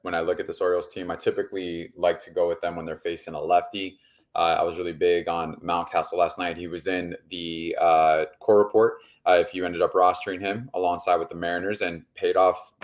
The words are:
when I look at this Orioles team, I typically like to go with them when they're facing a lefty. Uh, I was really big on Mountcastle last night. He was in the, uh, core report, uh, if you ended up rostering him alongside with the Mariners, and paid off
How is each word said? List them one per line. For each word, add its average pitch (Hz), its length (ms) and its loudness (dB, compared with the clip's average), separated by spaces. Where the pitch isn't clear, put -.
when 87 140 -8
I 85 60 0
look 85 200 -2
at 95 60 -6
this - 160 -6
Orioles 90 260 0
team, 90 220 -10
I 85 60 -6
typically 92 800 -6
like 85 220 2
to 87 100 -20
go 87 180 0
with 85 140 -4
them 85 120 -4
when 82 120 -8
they're 80 100 -8
facing 82 380 -8
a 76 60 -6
lefty. 92 580 0
Uh, 82 240 2
I - 40 2
was 85 160 -2
really 85 160 -4
big 85 340 2
on 82 280 -4
Mountcastle 85 580 -2
last 85 240 0
night. 87 180 -4
He 87 120 -10
was 82 180 -8
in 90 280 -4
the, 82 500 -6
uh, 80 460 4
core 104 260 6
report, 110 300 4
uh, 90 100 8
if - 80 -14
you 90 120 -2
ended 87 160 0
up 85 100 2
rostering 90 480 2
him 107 320 -6
alongside 90 440 0
with 82 120 -2
the 85 60 -12
Mariners, 87 480 -4
and 85 200 -6
paid 90 240 0
off 92 340 2